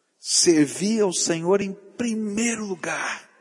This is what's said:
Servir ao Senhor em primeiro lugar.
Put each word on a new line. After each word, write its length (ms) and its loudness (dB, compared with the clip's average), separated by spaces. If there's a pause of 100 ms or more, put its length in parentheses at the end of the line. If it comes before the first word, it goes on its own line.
(180)
Servir 840 2
ao 100 2
Senhor 480 0
em 120 -6
primeiro 920 -4
lugar. 640 -6 (100)